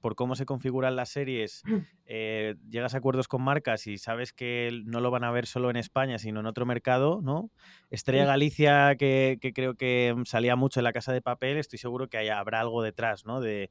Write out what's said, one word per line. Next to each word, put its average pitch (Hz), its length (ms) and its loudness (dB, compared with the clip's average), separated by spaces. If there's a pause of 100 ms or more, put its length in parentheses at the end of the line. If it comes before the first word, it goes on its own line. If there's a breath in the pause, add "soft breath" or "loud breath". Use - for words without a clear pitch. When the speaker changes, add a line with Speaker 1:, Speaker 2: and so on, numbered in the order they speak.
Speaker 1:
por 110 140 -2
cómo 127 200 -2
se 131 100 -6
configuran 131 500 -2
las 123 140 -4
series, 131 560 -6
Speaker 2:
Mm. 202 200 0 (200 loud breath)
Speaker 1:
eh, 110 500 -4 (120)
llegas 120 280 -4
a - 20 0
acuerdos 131 300 2
con 127 160 -2
marcas 135 420 0
y 104 120 -8
sabes 117 360 -6
que 120 340 -4
el, 120 180 -6
no 117 160 -4
lo 123 100 2
van 123 120 0
a 120 80 0
ver 120 140 0
solo 123 240 -2
en 120 60 0
España, 123 440 -2
sino 107 200 -6
en 110 80 -4
otro 120 180 -4
mercado, 131 560 2
¿no? 156 300 -4 (400 loud breath)
Estrella 135 340 2
Speaker 2:
Sí. - 20 2
Speaker 1:
Galicia, 143 720 6
que, 135 420 4
que 127 140 -6
creo 127 220 -2
que 123 400 2 (100)
salía 120 300 2
mucho 131 240 2
en 120 60 2
La 117 80 2
Casa 123 200 -4
de 127 80 0
Papel, 131 360 -2
estoy 139 220 -6
seguro 123 300 -6
que 117 80 -6
hay, 110 120 0
habrá 107 320 0
algo 117 200 0
detrás, 110 440 -2
¿no? 120 140 -4
De, 104 320 -2